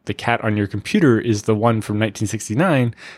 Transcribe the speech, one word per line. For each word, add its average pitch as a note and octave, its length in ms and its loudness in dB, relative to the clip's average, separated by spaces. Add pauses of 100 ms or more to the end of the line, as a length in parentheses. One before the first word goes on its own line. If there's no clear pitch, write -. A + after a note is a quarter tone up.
the G#2 80 -6
cat - 320 -2
on G#2+ 120 0
your G2+ 100 0
computer A#2+ 520 2
is G#2 240 0
the A2 120 0
one A2 260 2
from G#2 180 -4
nineteen G#2+ 300 -2
sixty-nine, B2 680 0 (240)